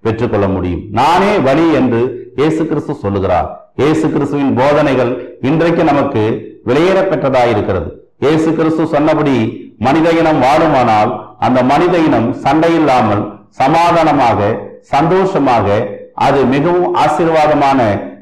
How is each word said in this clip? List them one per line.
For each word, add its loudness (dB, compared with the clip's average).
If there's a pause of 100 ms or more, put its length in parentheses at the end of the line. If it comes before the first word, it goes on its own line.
பெற்றுக்கொள்ள -2
முடியும். -4 (100)
"நானே 0
வழி" 2
என்று -2
இயேசு -2
கிறிஸ்து -6
சொல்லுகிறார். -4
இயேசு 0
கிறிஸ்துவின் -2
போதனைகள் 0
இன்றைக்கு 0
நமக்கு -2 (140)
விலையேற 2
பெற்றதா 0
இருக்கிறது. -4 (100)
இயேசு 0
கிறிஸ்து 0
சொன்னபடி -2 (160)
மனித 2
இனம் 2
வாழுமானால், 2 (180)
அந்த 0
மனித 2
இனம் 2
சண்டையில்லாமல் 2 (160)
சமாதானமாக, 2 (220)
சந்தோஷமாக, 0 (260)
அது 2
மிகவும் 0
ஆசீர்வாதமான 2 (420)